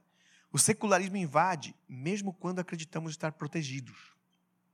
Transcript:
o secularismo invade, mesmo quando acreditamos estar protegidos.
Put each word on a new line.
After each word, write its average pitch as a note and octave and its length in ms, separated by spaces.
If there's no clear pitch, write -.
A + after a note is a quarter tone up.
o D3 60
secularismo G3 580
invade, E3+ 580
mesmo F#3 460
quando F3+ 240
acreditamos E3 540
estar D#3 200
protegidos. C3+ 840